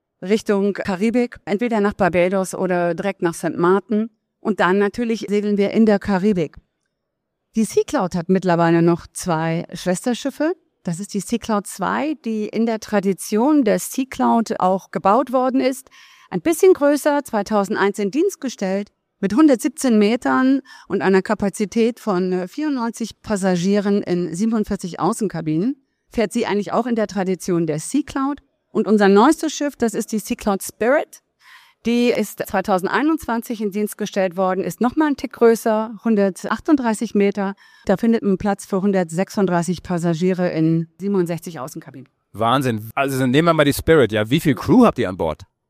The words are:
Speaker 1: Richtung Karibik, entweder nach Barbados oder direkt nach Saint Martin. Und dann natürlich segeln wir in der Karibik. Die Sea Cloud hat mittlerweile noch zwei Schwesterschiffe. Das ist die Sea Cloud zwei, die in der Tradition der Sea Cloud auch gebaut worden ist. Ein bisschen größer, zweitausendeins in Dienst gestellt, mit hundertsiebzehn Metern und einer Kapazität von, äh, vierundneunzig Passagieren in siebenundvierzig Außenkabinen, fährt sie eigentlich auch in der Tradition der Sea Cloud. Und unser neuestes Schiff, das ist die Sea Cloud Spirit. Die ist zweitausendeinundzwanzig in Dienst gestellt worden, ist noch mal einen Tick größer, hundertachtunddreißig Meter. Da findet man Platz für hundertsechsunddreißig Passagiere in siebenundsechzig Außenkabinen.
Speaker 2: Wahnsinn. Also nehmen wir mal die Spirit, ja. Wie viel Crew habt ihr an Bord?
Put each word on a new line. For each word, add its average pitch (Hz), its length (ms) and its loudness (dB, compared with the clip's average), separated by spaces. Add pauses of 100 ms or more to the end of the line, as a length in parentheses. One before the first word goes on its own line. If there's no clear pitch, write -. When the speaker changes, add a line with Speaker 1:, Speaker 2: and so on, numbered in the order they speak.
(240)
Speaker 1:
Richtung 202 500 0
Karibik, 220 720 -2
entweder 220 360 -2
nach 202 120 0
Barbados 185 640 0
oder 175 400 0
direkt 196 260 -6
nach 170 140 0
Saint - 240 -6
Martin. 202 500 2 (300)
Und 202 200 -2
dann 185 200 2
natürlich 220 500 -2
segeln 208 280 0
wir 202 140 2
in 220 140 4
der 208 140 4
Karibik. 185 560 -2 (1000)
Die 220 100 2
Sea 415 200 0
Cloud 190 300 -2
hat 170 140 -4
mittlerweile 170 520 4
noch 170 320 2
zwei 165 600 -4
Schwesterschiffe. 254 800 -2 (300)
Das 170 160 -6
ist 202 140 -12
die 202 60 -4
Sea 233 180 -4
Cloud 208 300 -4
zwei, 220 480 -4 (100)
die 220 220 -4
in 226 180 -2
der 226 140 -2
Tradition 214 840 0
der 190 140 2
Sea - 320 -4
Cloud 233 500 0
auch 185 300 0
gebaut 220 420 0
worden 254 300 0
ist. 262 280 -4 (420)
Ein 175 100 -4
bisschen 349 320 4
größer, 285 500 2
zweitausendeins 202 760 0
in 202 100 -2
Dienst 339 320 -2
gestellt, 202 500 -4 (280)
mit 196 160 -2
hundertsiebzehn 262 640 4
Metern 262 640 2 (260)
und 180 160 -4
einer 190 180 4
Kapazität 214 800 -2
von, 185 340 -2
äh, 180 140 -4
vierundneunzig 240 720 -6
Passagieren 196 800 0
in 175 320 -4
siebenundvierzig 208 640 -4
Außenkabinen, 170 760 -2 (340)
fährt 214 240 -2
sie 226 140 -2
eigentlich 202 260 -4
auch 233 140 0
in 240 80 -2
der 214 100 0
Tradition 180 600 -2
der 151 100 -2
Sea 262 260 -4
Cloud. 277 360 -4 (320)
Und 214 160 -2
unser 208 200 6
neuestes 254 460 6
Schiff, 285 220 -6
das 233 180 -2
ist 226 180 -6
die 220 60 -2
Sea - 180 -6
Cloud 196 280 -4
Spirit. - 580 -2 (640)
Die 240 240 2
ist - 380 -2
zweitausendeinundzwanzig 220 1120 -2
in 202 100 -4
Dienst 208 260 -4
gestellt 190 400 -4
worden, 185 260 0
ist - 180 -4
noch 247 140 0
mal 311 120 2
einen 277 100 -2
Tick - 160 -10
größer, 220 680 2
hundertachtunddreißig 226 1120 0
Meter. 196 400 0 (300)
Da 147 120 2
findet 226 260 2
man 190 140 0
Platz 202 280 -4
für 185 160 -2
hundertsechsunddreißig 180 1040 0
Passagiere 175 640 0
in 165 380 0 (120)
siebenundsechzig 175 600 -4
Außenkabinen. 131 480 -16 (260)
Speaker 2:
Wahnsinn. 113 640 0
Also 139 300 0
nehmen 143 220 4
wir 165 60 4
mal 151 120 4
die 139 80 2
Spirit, 139 380 4
ja. 110 180 -2
Wie 156 100 2
viel 151 140 2
Crew 220 320 4
habt 175 140 2
ihr 95 100 -2
an 95 80 -8
Bord? 80 260 -4 (260)